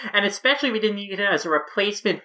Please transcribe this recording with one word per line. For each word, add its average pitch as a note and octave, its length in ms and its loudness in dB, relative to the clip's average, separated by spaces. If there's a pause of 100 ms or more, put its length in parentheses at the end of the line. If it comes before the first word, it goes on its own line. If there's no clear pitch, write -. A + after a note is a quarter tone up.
(140)
and G3+ 100 4
especially C4 460 2
we A3 100 0
didn't G#3+ 180 0
need G3 200 -6
him G3 40 -4
as F#3+ 220 2
a F3 60 -4
replacement G3+ 760 0